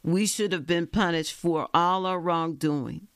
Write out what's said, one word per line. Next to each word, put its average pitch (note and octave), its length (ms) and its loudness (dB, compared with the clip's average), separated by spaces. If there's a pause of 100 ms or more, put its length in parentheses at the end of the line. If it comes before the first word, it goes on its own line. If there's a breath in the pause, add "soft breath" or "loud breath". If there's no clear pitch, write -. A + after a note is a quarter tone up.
We F#3 240 2
should G3+ 280 0
have E3 120 -4
been E3+ 220 0
punished E3+ 460 0
for E3 380 0
all F#3 360 2
our F#3 120 -2
wrongdoing D#3+ 960 -2